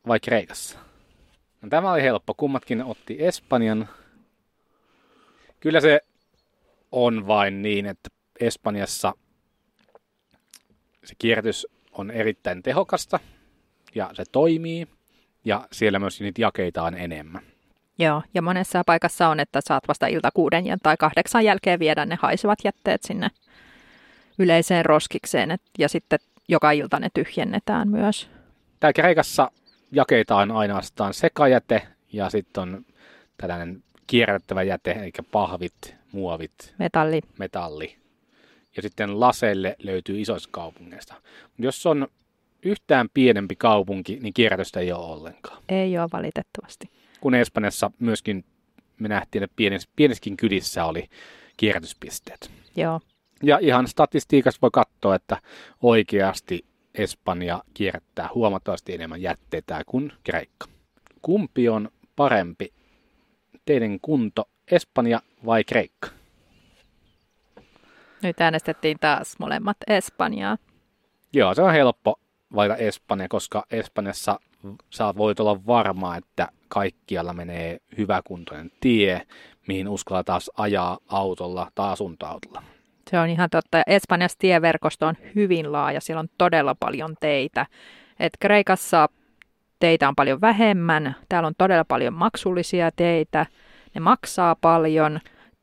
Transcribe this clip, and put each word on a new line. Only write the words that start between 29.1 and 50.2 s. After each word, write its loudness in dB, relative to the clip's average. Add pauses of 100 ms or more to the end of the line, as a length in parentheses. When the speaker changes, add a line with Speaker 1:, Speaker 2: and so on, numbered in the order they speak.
Speaker 1:
jakeita 2
on 2
ainoastaan -4
sekajäte, 2 (260)
ja -4
sitten -6
on -10 (520)
tällainen -8 (240)
kierrätettävä 0
jäte, -4
eli -10 (200)
pahvit, -4 (160)
muovit, -10
Speaker 2:
Metalli. -2 (160)
Speaker 1:
metalli. -10 (800)
Ja -10
sitten -6
laselle 2
löytyy -6
isoista -6
kaupungeista. -16 (440)
Mut -4
jos -4
on 2 (560)
yhtään 0
pienempi 4
kaupunki, 0
niin -8
kierrätystä 0
ei -2
ole -8
ollenkaan. -16
Speaker 2:
Ei -2
ole -4
valitettavasti. -10 (320)
Speaker 1:
Kun 2
Espanjassa 0
myöskin -4 (540)
me -6
nähtiin, -4
että -8
pienes-, 0
pienessäkin 2